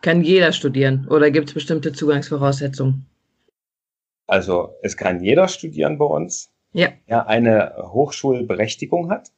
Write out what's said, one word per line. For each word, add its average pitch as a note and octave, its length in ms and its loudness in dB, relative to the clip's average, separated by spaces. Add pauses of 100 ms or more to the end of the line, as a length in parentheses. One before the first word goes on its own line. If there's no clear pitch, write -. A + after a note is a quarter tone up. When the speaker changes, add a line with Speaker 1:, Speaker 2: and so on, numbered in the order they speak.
Speaker 1:
kann E3+ 200 2
jeder E3+ 300 4
studieren C3+ 560 0
oder D3 220 6
gibt's D3 240 -2
bestimmte D#3 380 -4
Zugangsvoraussetzungen? C#3 1120 -2 (1200)
Speaker 2:
Also F#2 560 0
es G2+ 140 -6
kann F2+ 260 -2
jeder D3 260 4
studieren D3+ 500 -4
bei D3 60 2
uns. D#3 460 -4 (220)
Speaker 1:
Ja. F3 160 0 (180)
Speaker 2:
Ja, A2+ 200 0
eine A2 520 2
Hochschulberechtigung B2+ 1300 -2
hat. A#3 280 -6